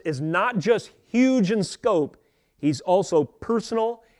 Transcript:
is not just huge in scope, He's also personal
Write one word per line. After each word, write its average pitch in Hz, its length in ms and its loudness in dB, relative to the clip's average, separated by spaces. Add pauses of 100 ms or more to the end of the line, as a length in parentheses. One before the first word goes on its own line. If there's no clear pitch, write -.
is 143 160 -4
not 185 380 -2
just 208 320 0 (160)
huge 247 460 2
in 214 100 0
scope, 170 540 -2 (420)
He's 143 220 -2
also 180 420 0
personal 226 800 -4 (180)